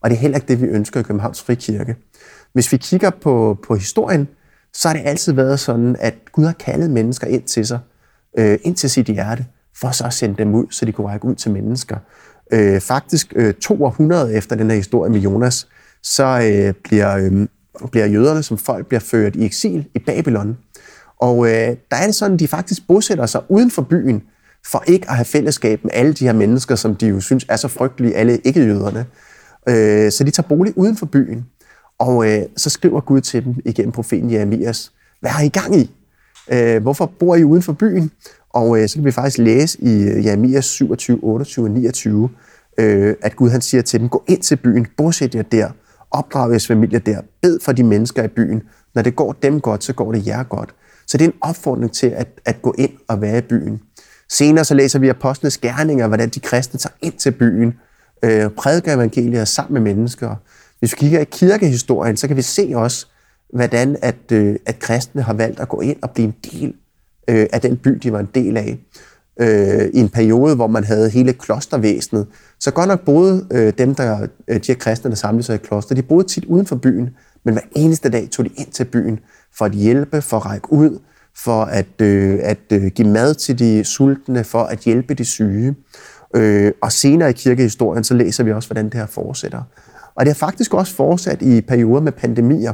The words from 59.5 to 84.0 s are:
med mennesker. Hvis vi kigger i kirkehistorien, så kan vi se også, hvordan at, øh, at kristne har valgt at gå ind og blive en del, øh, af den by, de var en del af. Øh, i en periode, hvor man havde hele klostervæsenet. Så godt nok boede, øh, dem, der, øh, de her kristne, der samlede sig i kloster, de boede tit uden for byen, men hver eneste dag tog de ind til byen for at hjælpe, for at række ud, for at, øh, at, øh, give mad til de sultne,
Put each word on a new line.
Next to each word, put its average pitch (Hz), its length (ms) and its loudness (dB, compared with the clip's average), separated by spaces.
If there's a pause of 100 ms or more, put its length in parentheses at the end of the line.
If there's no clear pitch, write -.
med 104 120 0
mennesker. 113 420 -4 (420)
Hvis 117 140 -2
vi - 40 -10
kigger 151 240 2
i 151 40 0
kirkehistorien, 127 920 0
så 135 120 -6
kan 143 80 0
vi 131 60 -2
se 196 320 -2
også, 120 320 -2 (460)
hvordan 123 500 0
at, - 300 -4
øh, 104 240 2 (100)
at 113 120 -6
kristne 123 440 -4
har 117 120 -2
valgt 113 260 -4
at 127 80 -8
gå - 120 -6
ind 131 220 -2
og 127 80 -8
blive 117 160 -2
en 107 80 -4 (180)
del, 143 220 -8 (540)
øh, 110 240 4
af 117 80 -2
den 127 160 0
by, 135 140 0
de 120 220 -2
var 104 80 -2
en 101 140 -6
del 113 220 0
af. 113 220 -6 (640)
Øh, 104 440 4 (100)
i - 40 4
en 110 100 4
periode, 117 460 4
hvor 117 120 0
man 110 180 0
havde 110 260 2
hele 127 220 4
klostervæsenet. 107 960 -2 (340)
Så 143 100 -2
godt 170 180 0
nok 185 160 0
boede, 185 460 4
øh, 110 280 2
dem, 127 160 2
der, 110 320 -2 (220)
øh, 117 80 -2
de 98 100 -4
her 127 80 2
kristne, 117 360 -4
der 107 60 -4
samlede 113 260 -2
sig 120 120 -4
i 104 40 -4
kloster, 104 360 -4
de 131 80 -2
boede 175 260 2
tit - 160 -8
uden 185 220 0
for 175 100 -6
byen, 123 340 0 (340)
men 113 100 0
hver 104 80 -2 (140)
eneste 156 320 2
dag 113 220 -2
tog - 140 -4
de - 120 -6
ind - 140 -12
til - 140 -6
byen 113 340 -2 (400)
for 110 60 0
at 101 80 0
hjælpe, 135 500 0
for - 140 -4
at 95 100 -4
række 104 260 -6
ud, 147 260 4 (380)
for 110 280 -2
at, - 360 -4
øh, 98 420 2
at, 104 160 -2 (140)
øh, 98 140 2
give 107 220 2
mad 117 260 4
til 131 240 -4
de 110 260 2
sultne, 135 600 0